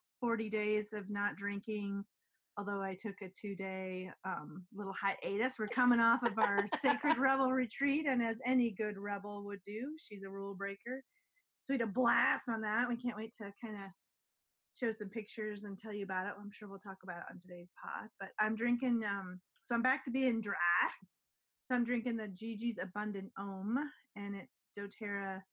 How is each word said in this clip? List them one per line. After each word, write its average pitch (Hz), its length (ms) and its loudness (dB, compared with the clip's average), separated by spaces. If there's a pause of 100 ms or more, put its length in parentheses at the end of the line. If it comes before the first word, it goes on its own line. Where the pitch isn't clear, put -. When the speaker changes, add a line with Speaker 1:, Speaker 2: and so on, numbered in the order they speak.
(200)
Speaker 1:
forty 226 280 2
days 214 440 2
of 202 180 -6
not 202 260 0
drinking, 202 680 -2 (540)
although 196 240 -2
I 190 180 -2
took 202 220 -4
a 185 60 -6 (120)
two-day, 190 680 -4 (140)
um, 160 400 -6 (100)
little 196 260 -4
hiatus. 202 580 0
We're 214 100 -2
coming 247 320 6
off 233 240 6
of 208 140 0
our 202 280 4
Speaker 2:
<laughs> - 160 -2
Speaker 1:
Sacred 285 360 4
Rebel 269 340 4
retreat, 277 560 2
and 254 120 4
as 226 240 0
any 247 280 6
good 208 260 -2
rebel 202 460 -4
would 202 200 -6
do, 233 280 -4 (120)
she's 196 200 -10
a 196 40 -8
rule 196 280 -6
breaker. 202 480 -4 (580)
So 269 100 -2
we 269 60 4
had 226 100 2
a 190 40 -2
blast 247 560 4
on 226 140 0
that. 220 260 2
We 240 80 2
can't 240 200 -2
wait 220 220 -4
to 202 140 -6 (120)
kinda 202 280 -6 (880)
show 233 100 2
some 208 180 -4
pictures 208 540 -6
and 196 160 -6
tell 220 140 -10
you 202 100 -4
about 185 240 -2
it. 202 100 -2
I'm 202 140 -10
sure 208 180 -12
we'll 196 120 -10
talk 196 240 -10
about 175 140 -8
it - 120 -8
on 180 80 -12
today's 175 320 -12 (100)
pod. 202 280 -8 (100)
But 190 120 -6 (100)
I'm 214 160 2
drinking, 240 520 2
um, 190 300 -4 (240)
so 240 140 0
I'm 233 60 4
back 262 240 2
to 262 40 -2
being 240 300 4
dry. 196 160 -2 (1120)
So 254 80 4
I'm 240 80 4
drinking 233 320 2
the 220 100 -2
Gigi's 220 560 -2
Abundant 196 560 -4
Om, 202 400 -2 (380)
and 202 180 -6
it's - 420 -14
doTERRA 202 640 -4 (120)